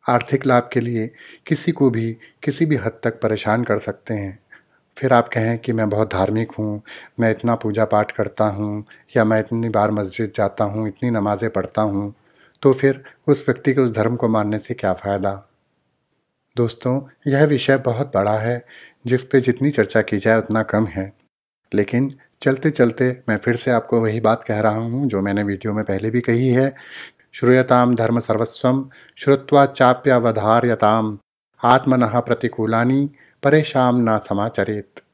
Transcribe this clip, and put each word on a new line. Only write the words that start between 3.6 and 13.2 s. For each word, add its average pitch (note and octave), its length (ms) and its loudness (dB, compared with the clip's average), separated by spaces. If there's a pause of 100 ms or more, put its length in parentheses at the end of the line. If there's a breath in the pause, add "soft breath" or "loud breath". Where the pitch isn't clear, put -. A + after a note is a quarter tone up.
कर G#2 140 0
सकते - 360 -8
हैं, G2 240 -8 (600 soft breath)
फिर C3 140 0
आप A#2+ 160 4
कहें A#2 300 -2
कि A#2+ 140 -6
मैं A2 180 0
बहुत G#2+ 220 0
धार्मिक G#2+ 460 -2
हूँ, G#2+ 240 -6 (380 loud breath)
मैं A2+ 100 2
इतना A#2 240 -2
पूजा A2 300 -2
पाठ G#2+ 280 0
करता G#2+ 320 -2
हूँ G#2 400 -4 (320 soft breath)
या A2+ 80 4
मैं A2 160 2
इतनी A2+ 280 -4
बार G#2+ 220 0
मस्जिद G#2 460 -6
जाता G#2+ 280 -2
हूँ, G#2 240 -4
इतनी B2 220 -6
नमाज़ें G#2 400 -2
पढ़ता G2+ 320 -4
हूँ, G2+ 320 -4 (480 soft breath)
तो C#3 100 6
फिर C3+ 320 0 (220 loud breath)